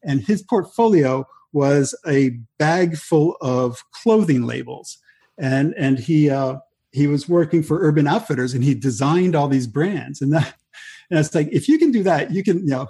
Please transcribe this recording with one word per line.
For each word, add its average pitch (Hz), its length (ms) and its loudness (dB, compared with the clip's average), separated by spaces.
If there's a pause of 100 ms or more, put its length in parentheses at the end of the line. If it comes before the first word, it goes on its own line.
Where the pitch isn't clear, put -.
and 139 160 -2
his 202 200 -2
portfolio 170 840 0 (260)
was 143 420 2 (140)
a 139 220 2 (280)
bag 170 400 2
full 160 440 0
of 123 500 -2
clothing 175 520 2
labels. 120 540 -10 (400)
And, 135 400 -2
and 135 220 0
he, 151 300 2
uh, 135 280 -2 (340)
he 143 160 0
was 143 200 -2
working 170 360 2
for 156 160 -2
Urban 151 280 2
Outfitters, 135 460 -2
and 123 100 -2
he 139 120 2
designed 139 600 0
all 143 120 0
these 135 180 0
brands. 143 560 -4
And 139 120 0
that, 151 200 0 (560)
and 165 100 2
it's 151 140 -2
like, 156 180 0
if 156 160 -2
you 302 120 4
can 311 120 4
do 220 120 0
that, 165 280 0
you 190 120 -4
can, 185 160 0
you 143 140 -2
know 131 160 -6